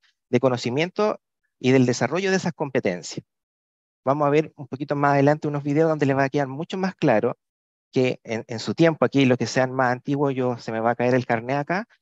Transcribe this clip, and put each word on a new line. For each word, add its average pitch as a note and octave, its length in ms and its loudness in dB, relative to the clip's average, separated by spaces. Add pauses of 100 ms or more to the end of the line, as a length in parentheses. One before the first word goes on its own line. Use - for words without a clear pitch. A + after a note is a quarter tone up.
(280)
de B2 100 2
conocimiento C3+ 800 -2 (400)
y B2+ 120 2
del C3 160 6
desarrollo C#3 440 -2
de F#3+ 60 2
esas F3+ 160 -2
competencias. G#2+ 720 -4 (800)
Vamos C#3+ 220 0
a C#3+ 40 2
ver D3+ 240 0
un C#3+ 140 -16
poquito C#3+ 280 -6
más C#3+ 180 2
adelante D3 340 2
unos D3 140 -4
videos D3 260 0
donde D3+ 160 0
les C#3 120 2
va C#3 80 2
a C3+ 40 -2
quedar C#3+ 180 -2
mucho C#3 300 -10
más F#3+ 180 -4
claro A#2+ 440 2 (520)
que B2+ 320 -2
en, A2+ 260 -8
en A#2 100 -8
su A2 160 -6
tiempo, D#3+ 320 2
aquí C#3 180 2
los B2+ 140 4
que A#2 80 -2
sean B2+ 260 0
más B2+ 200 0
antiguos, C#3 420 -2
yo, B2 240 -2
se - 140 -10
me A2+ 80 -4
va A2+ 100 0
a A#2+ 40 0
caer B2 200 0
el B2+ 100 2
carnet A#2+ 320 -4
acá, E3+ 320 -4 (140)